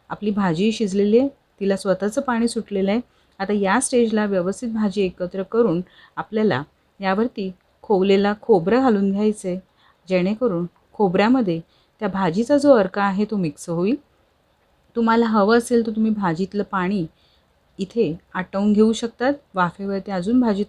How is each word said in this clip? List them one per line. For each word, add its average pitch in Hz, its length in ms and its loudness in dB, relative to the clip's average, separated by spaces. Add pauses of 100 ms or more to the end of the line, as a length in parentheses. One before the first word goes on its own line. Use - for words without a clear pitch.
आपली 208 220 -4
भाजीही 196 400 0
शिजलेली 208 480 2
आहे, 269 80 2 (320)
तिला 196 160 0
स्वतःचं 196 460 -2
पाणी 233 260 -2
सुटलेलं 196 440 -4
आहे. 233 100 0 (380)
आता 196 140 -2
या 202 260 2
स्टेजला 220 460 0
व्यवस्थित 196 440 -4
भाजी 214 320 -2
एकत्र 185 420 -4
करून 196 380 0 (360)
आपल्याला 190 440 0 (380)
यावरती 196 520 -2 (320)
खोवलेला 196 580 2
खोबरं 202 400 2
घालून 202 300 2
घ्यायचं 208 380 -2
आहे, 180 100 -6 (480)
जेणेकरून 185 580 0 (280)
खोबऱ्यामध्ये 202 680 2 (420)
त्या 214 60 -4
भाजीचा 190 500 0
जो 277 160 6
अर्क 202 260 2
आहे 202 260 0
तो 214 120 -6
मिक्स 170 320 -6
होईल. 175 260 0 (1000)
तुम्हाला 233 300 2
हवं 220 320 4
असेल 233 300 0
तर 233 40 -6
तुम्ही 220 200 0
भाजीतलं 196 520 -2
पाणी 190 420 -2 (720)
इथे 190 340 -2 (200)
आटवून 196 400 -2
घेऊ 220 200 4
शकतात. 240 400 -4 (200)
वाफेवरती 196 580 -4
अजून 196 280 0
भाजी 208 300 0